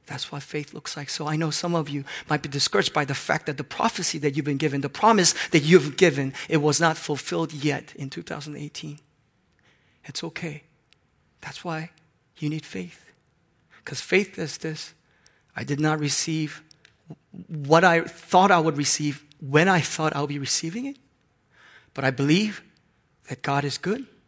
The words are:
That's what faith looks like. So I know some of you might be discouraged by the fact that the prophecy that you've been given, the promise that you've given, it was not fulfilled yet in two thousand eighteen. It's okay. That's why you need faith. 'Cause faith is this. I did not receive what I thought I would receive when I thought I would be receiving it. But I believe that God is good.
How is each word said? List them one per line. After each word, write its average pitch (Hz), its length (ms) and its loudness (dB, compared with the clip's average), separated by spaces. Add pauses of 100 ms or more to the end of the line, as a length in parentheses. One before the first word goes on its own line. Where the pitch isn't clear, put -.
That's 139 240 -10
what 143 100 -10
faith - 320 -10
looks - 240 -12
like. 143 120 -12
So 151 180 -6
I 151 80 0
know 156 160 0
some 170 240 -2
of 151 120 0
you 143 160 -6 (240)
might 147 140 2
be 147 80 -10
discouraged 143 440 0
by 147 120 2
the 139 80 -4
fact - 320 -2
that 139 120 -6
the 147 60 -8
prophecy - 540 -2
that 143 180 0
you've 151 80 -2
been 143 140 -2
given, 139 240 0
the 139 80 -4
promise 208 460 6 (160)
that 156 100 6
you've 151 360 6
given, 139 360 4 (160)
it 165 80 2
was 147 220 2
not 160 180 4
fulfilled 160 560 -4
yet 143 420 -4
in 139 140 -10
two 170 140 -12
thousand 147 340 -10
eighteen. 147 420 -12 (1040)
It's - 180 -10
okay. 160 400 -10 (760)
That's - 220 -16
why 160 280 -8 (460)
you 151 120 -4
need 156 160 -6
faith. - 460 -14 (760)
'Cause 135 160 -8
faith 196 360 -2
is 156 200 -8
this. - 360 -10 (640)
I - 80 -8
did 143 160 -4
not 156 200 2
receive 151 640 -4 (840)
what 156 360 4
I 170 180 6
thought - 500 4
I 175 80 8
would 156 180 2
receive 147 460 -2 (160)
when 151 280 4
I 185 140 4
thought 156 340 -2
I 143 60 -2
would 147 80 -4
be 143 100 -6
receiving 165 460 -4
it. 277 120 -10 (960)
But 135 100 -6
I 135 80 4
believe 160 500 2 (680)
that - 140 -10
God 143 240 -2
is 135 120 -4
good. 233 300 -6 (200)